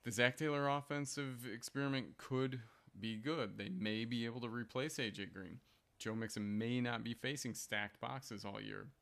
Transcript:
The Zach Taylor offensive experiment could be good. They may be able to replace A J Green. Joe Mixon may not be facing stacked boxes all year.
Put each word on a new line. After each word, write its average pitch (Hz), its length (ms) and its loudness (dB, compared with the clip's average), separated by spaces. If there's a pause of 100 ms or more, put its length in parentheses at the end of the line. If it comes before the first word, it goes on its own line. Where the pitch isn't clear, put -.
The 120 80 -2
Zach 120 240 6
Taylor 143 320 4
offensive 139 840 0
experiment 131 640 0
could 131 440 0 (400)
be 110 160 0
good. 113 420 0
They 101 120 -2
may 107 340 2
be 117 200 2
able 117 180 -2
to 120 60 -2
replace 127 520 -2
A 113 100 2
J 98 160 -4
Green. 90 320 -8 (400)
Joe 110 160 -2
Mixon 107 420 0
may 120 240 4
not 117 220 2
be 117 100 -2
facing 127 420 -2
stacked - 460 -2
boxes 120 440 -6
all 101 160 -4
year. 104 260 -6 (160)